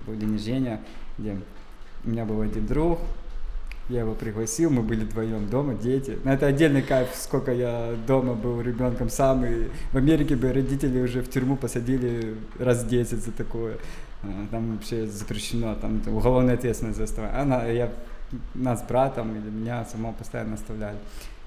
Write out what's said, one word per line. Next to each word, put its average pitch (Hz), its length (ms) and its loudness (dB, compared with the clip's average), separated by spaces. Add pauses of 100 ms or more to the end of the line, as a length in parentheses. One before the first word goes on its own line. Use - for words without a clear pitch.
был 110 100 -6
день 107 180 0
рождения, 113 460 -2 (380)
где 104 180 -4 (680)
у 110 40 -6
меня 117 160 -2
был 107 160 0
один 107 280 0
друг, 160 320 2 (880)
я 120 120 0
его 110 140 0
пригласил, 113 560 0
мы 127 120 4
были 110 220 0
вдвоем 110 460 -2
дома, 131 240 0
дети. 120 500 0
Но 135 80 4
это 139 140 4
отдельный 139 360 6
кайф, 131 320 2
сколько - 380 0
я 120 380 0 (160)
дома 127 280 4
был 120 280 -2
ребенком 120 480 0
сам, 131 340 4
и 113 240 2 (240)
в - 60 4
Америке 143 380 6
бы 127 160 2
родители 131 500 2
уже 123 180 0
в 123 80 -4
тюрьму 135 280 2
посадили 120 800 0 (220)
раз 120 260 4
десять 117 400 2
за 113 80 -4
такое. 113 420 -4 (480)
Э, 101 60 -6 (220)
там 113 260 -2
вообще 110 300 -4
запрещено, 107 680 -2
там 107 320 0
уголовная 123 480 6
ответственность 113 440 0
за 110 60 0
это. 107 340 -2
Она, 127 280 2
я, 117 240 2 (640)
нас 123 260 0
с - 40 -10
братом 120 520 0
или 107 140 -8
меня 113 340 -4
самого 113 280 -6
постоянно 110 420 -6
оставляли. 107 420 -6 (500)